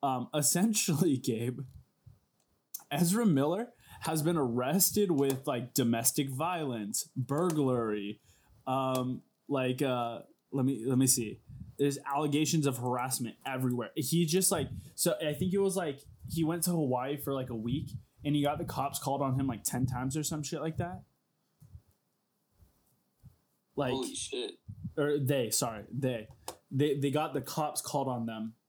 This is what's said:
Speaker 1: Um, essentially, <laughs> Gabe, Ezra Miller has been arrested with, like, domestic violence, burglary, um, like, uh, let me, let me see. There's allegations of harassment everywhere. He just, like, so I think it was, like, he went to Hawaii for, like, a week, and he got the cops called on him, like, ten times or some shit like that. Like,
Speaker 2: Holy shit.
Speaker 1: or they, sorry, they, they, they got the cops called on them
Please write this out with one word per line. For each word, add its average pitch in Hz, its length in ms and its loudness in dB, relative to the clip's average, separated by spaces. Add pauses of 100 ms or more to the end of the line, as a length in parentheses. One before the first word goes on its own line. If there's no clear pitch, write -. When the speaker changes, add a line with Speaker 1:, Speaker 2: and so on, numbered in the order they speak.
Speaker 1:
Um, 127 280 0
essentially, 175 840 4
<laughs> - 80 -4
Gabe, 117 380 -2 (1300)
Ezra 180 340 2
Miller 170 440 2 (320)
has 160 200 0
been 170 140 2
arrested 147 760 2
with, 139 380 2
like, 127 260 -4
domestic 117 560 2
violence, 131 880 -4
burglary, 127 1040 0 (480)
um, 131 540 0 (260)
like, 131 340 0
uh, 120 380 0 (320)
let 135 120 2
me, 127 220 0
let 131 100 4
me 131 120 6
see. 113 320 0 (360)
There's 143 300 2
allegations 147 600 2
of 127 120 0
harassment 123 560 -4 (100)
everywhere. 127 520 -2
He 165 300 2
just, 180 260 2
like, 160 160 0 (260)
so 170 200 2 (120)
I 151 60 0
think 180 220 0
it 202 40 2
was, 196 180 2
like, 160 220 -2 (340)
he 165 120 2
went 165 200 0
to 175 60 2
Hawaii 139 460 0
for, 139 160 -4
like, 131 180 -4
a 117 60 -6
week, 117 340 -2 (340)
and 147 120 2
he 147 60 2
got 147 160 2
the 175 60 -4
cops 139 360 -4
called 139 200 0
on 135 200 2
him, 135 80 0
like, 113 160 -4
ten 127 220 0
times 127 300 -2
or 156 60 -2
some 151 220 -4
shit 156 160 -4
like 160 160 -4
that. 180 260 -6 (2750)
Like, 135 160 0
Speaker 2:
Holy 131 220 -2
shit. - 380 -6 (440)
Speaker 1:
or 147 220 2
they, 131 320 2
sorry, 110 340 -2 (120)
they, 123 320 -2 (420)
they, 147 280 2
they 139 120 0
got 151 240 0
the 143 60 0
cops 151 400 -4
called 139 280 -2
on 120 180 -2
them 110 280 -6 (140)